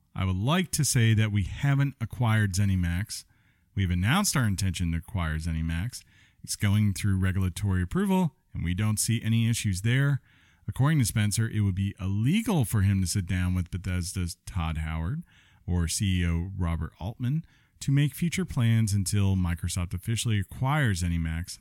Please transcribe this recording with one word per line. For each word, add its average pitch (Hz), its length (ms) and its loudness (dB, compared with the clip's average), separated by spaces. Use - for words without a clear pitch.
I 95 100 -2
would 92 100 0
like 147 360 0
to 147 140 0
say 113 300 4
that 107 160 2
we 101 120 2
haven't 139 560 0
acquired 110 540 0
ZeniMax. 92 720 0
We've 95 160 0
announced 120 440 2
our 127 100 2
intention 92 460 0
to 85 80 -2
acquire 80 380 -4
ZeniMax. 82 680 -4
It's - 120 -6
going 104 380 2
through 98 240 0
regulatory 92 640 0
approval, 185 540 0
and 117 100 -6
we 85 120 0
don't 107 240 0
see 113 240 0
any 113 260 2
issues 101 320 0
there." 131 400 2
According 147 300 2
to 120 60 4
Spencer, 107 420 0
it 107 140 0
would 98 140 2
be 98 220 -2
illegal 135 680 0
for 104 160 0
him 98 180 4
to 92 80 0
sit 92 180 -2
down 90 300 0
with 87 160 -2
Bethesda's 90 640 -4
Todd 80 340 -4
Howard 80 440 -4
or 87 220 0
C 92 340 0
E 87 60 2
O 85 300 -2
Robert 82 420 -2
Altman 120 460 -4
to - 120 -2
make 143 220 2
future 175 300 -2
plans 113 480 2
until 98 460 2
Microsoft 87 560 -2
officially 107 460 -2
acquires 127 640 0
ZeniMax. 82 580 -2